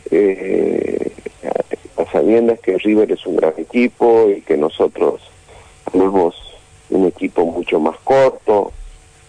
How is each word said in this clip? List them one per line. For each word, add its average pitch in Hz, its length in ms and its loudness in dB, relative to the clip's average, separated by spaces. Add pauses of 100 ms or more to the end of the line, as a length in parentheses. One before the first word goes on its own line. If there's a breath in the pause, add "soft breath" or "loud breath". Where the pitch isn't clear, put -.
(120)
eh, 95 1000 0 (880)
a - 140 -4
sabiendas 113 480 2
que 92 180 -6
River 107 360 2
es - 120 -8
un 85 120 -4
gran 80 200 0
equipo 117 720 2
y 95 120 0
que 78 160 -2
nosotros 78 640 -2 (680 loud breath)
tenemos 92 460 2 (540)
un 92 180 2
equipo 90 380 -2
mucho 85 340 -2
más 80 240 -2
corto, 131 680 2 (560)